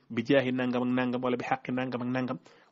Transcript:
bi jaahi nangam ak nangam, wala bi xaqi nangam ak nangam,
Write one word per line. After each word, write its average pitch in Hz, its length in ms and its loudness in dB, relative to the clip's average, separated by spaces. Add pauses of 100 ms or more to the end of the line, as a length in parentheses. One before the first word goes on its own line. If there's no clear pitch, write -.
(100)
bi 120 140 -2
jaahi 131 280 4
nangam 123 300 0
ak 123 60 0
nangam, 123 340 0
wala 123 140 2
bi 123 80 -6
xaqi - 280 -4
nangam 127 300 -2
ak 123 60 -4
nangam, 127 300 -2 (340)